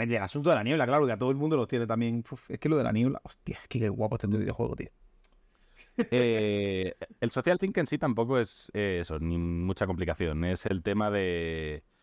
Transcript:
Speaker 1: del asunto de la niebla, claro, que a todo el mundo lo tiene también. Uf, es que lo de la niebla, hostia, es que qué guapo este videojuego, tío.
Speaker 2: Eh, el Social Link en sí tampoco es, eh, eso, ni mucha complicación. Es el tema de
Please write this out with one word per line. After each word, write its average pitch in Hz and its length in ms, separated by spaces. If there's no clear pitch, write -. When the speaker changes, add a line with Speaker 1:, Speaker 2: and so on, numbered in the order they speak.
Speaker 1:
del 117 180
asunto 147 260
de 165 60
la 107 80
niebla, 139 240
claro, 143 180
que 123 60
a 110 80
todo 127 120
el 135 60
mundo 151 200
lo 117 100
tiene 120 180
también. 117 460
Uf, - 180
es - 100
que 151 100
lo 156 80
de 131 80
la 120 80
niebla, 123 300
hostia, - 380
es - 60
que - 120
qué 110 100
guapo 107 260
este 113 120
videojuego, 107 480
tío. - 140
Speaker 2:
Eh, 104 840
el 120 120
Social 170 300
Link 190 160
en 165 100
sí 151 100
tampoco 123 420
es, - 340
eh, 101 280
eso, 80 180
ni 82 180
mucha 85 500
complicación. 82 580
Es 90 200
el 95 180
tema 104 280
de 82 720